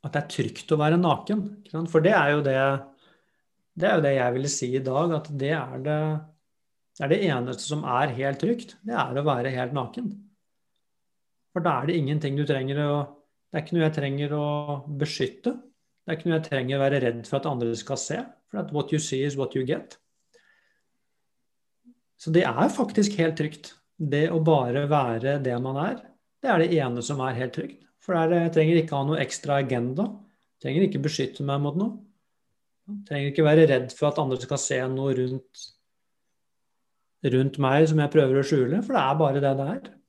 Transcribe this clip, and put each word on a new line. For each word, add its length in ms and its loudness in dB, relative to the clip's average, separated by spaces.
at 100 -8
det 100 -2
er 40 -12
trygt 440 -6
å 60 4
være 220 4
naken, 600 0
ikke 100 -20
sant? 200 -4
For 100 6
det 100 6
er 200 4
jo 100 4
det, 140 2
det 100 0
er 80 4
jo 60 4
det 140 2
jeg 180 2
ville 160 -2
si 260 -4
i 40 2
dag, 340 0
at 140 -4
det 140 -2
er 260 -4
det, 440 -2
det 80 -6
er 40 -4
det 200 2
eneste 320 -4
som 220 -6
er 260 0
helt 300 -4
trygt, 440 -4
det 120 -6
er 180 -2
å 100 -2
være 300 0
helt 200 -4
naken. 360 -6
For 80 -2
da 220 0
er 20 -4
det 120 0
ingenting 380 -2
du 100 0
trenger 320 -2
å, 300 0
det 80 -2
er 60 -10
ikke 100 -6
noe 120 4
jeg 40 -2
trenger 380 -2
å 560 -4
beskytte, 560 -4
det 560 -18
er 80 -4
ikke 120 -12
noe 120 2
jeg 80 -12
trenger 280 -2
å 120 2
være 140 2
redd 240 -2
for 100 -2
at 80 -2
andre 300 -2
skal 220 -6
se, 280 -6
for 80 -8
at 160 -6
what 180 -2
you 80 0
see 240 -4
is 140 -4
what 180 -4
you 80 0
get. 340 -6
Så 160 -6
det 100 6
er 260 2
faktisk 480 0
helt 200 2
trygt, 360 -6
det 320 0
å 120 2
bare 460 4
være 540 0
det 180 -2
man 160 -4
er, 240 -4
det 80 -2
er 80 4
det 160 4
ene 300 0
som 180 -4
er 140 -2
helt 180 -4
trygt. 240 -8
For 140 -2
det 80 2
er, 240 4
jeg 60 0
trenger 280 6
ikke 160 -4
ha 80 0
noe 160 0
ekstra 400 -2
agenda, 420 -2
jeg 60 -20
trenger 240 2
ikke 160 -2
beskytte 420 -2
meg 160 0
mot 160 -2
noe, 220 -2
jeg 160 -12
trenger 260 -4
ikke 140 4
være 240 10
redd 240 2
for 140 0
at 100 0
andre 240 -2
skal 160 -4
se 300 -2
noe 260 -2
rundt, 520 -4
rundt 360 0
meg 280 6
som 120 2
jeg 100 2
prøver 320 4
å 20 0
skjule, 400 0
for 100 -4
det 100 2
er 120 2
bare 240 2
det 180 2
det 120 -4
er. 220 -8